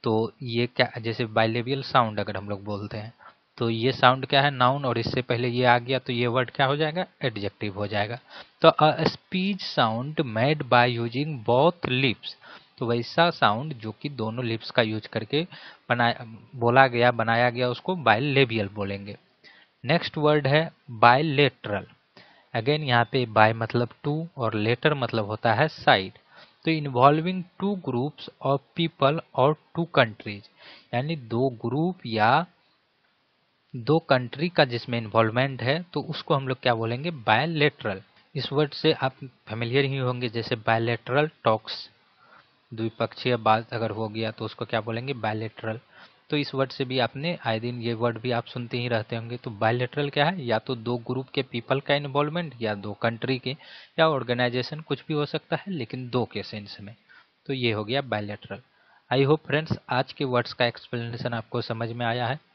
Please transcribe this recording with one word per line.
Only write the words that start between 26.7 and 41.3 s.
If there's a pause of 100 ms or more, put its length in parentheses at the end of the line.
involving (180)
two (120)
groups (180)
of (180)
people (180)
or (280)
two (120)
countries, (440)
यानी
दो (160)
group
या (1300)
दो
country
का
जिसमें
involvement
है (120)
तो
उसको
हम
लोग
क्या
बोलेंगे?
Bilateral। (320)
इस
word
से
आप (360)
familiar
ही
होंगे,
जैसे
bilateral (140)